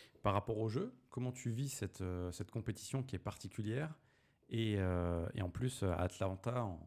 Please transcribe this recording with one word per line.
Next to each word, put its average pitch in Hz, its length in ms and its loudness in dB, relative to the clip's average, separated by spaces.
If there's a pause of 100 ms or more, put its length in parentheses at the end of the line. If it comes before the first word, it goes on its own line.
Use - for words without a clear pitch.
(240)
Par 101 100 6
rapport 104 240 2
au 107 120 4
jeu, 185 220 0 (200)
comment 123 200 -2
tu 123 200 -2
vis 131 180 0
cette, - 320 -4
euh, 90 300 -2
cette - 180 -6
compétition 120 540 -2
qui - 120 -6
est - 40 0
particulière 113 800 -4 (500)
et, 110 280 2
euh, 87 560 4
et - 80 -2
en 92 80 0
plus 123 340 -2
à 87 120 4
Atlanta 95 680 0
en, 90 240 -4